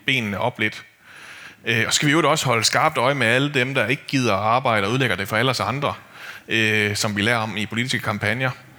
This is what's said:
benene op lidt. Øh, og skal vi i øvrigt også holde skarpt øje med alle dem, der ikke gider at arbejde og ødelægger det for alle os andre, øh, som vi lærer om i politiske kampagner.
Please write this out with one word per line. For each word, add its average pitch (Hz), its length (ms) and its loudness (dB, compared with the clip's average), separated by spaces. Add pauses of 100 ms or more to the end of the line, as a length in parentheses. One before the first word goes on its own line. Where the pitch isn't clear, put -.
benene 110 320 -2
op 120 200 -2
lidt. 107 260 -4 (800)
Øh, 117 220 2
og - 60 -2
skal - 140 2
vi 143 40 4
i - 20 4
øvrigt 160 140 4
også 151 200 2
holde 113 180 2
skarpt 151 320 2
øje 131 180 2
med 127 120 0
alle 135 280 2
dem, 131 200 0
der 117 120 0
ikke 135 220 -2
gider 123 260 2
at 95 60 0
arbejde 110 460 2
og 104 40 0
ødelægger 123 260 0
det 98 120 -4
for 110 80 -2
alle 127 140 2
os 110 100 -2
andre, 117 340 -2 (540)
øh, 107 480 2
som 104 200 -2
vi 101 60 0
lærer 117 160 2
om 110 180 -4
i 104 100 -4
politiske 120 380 -4
kampagner. 110 460 -2 (280)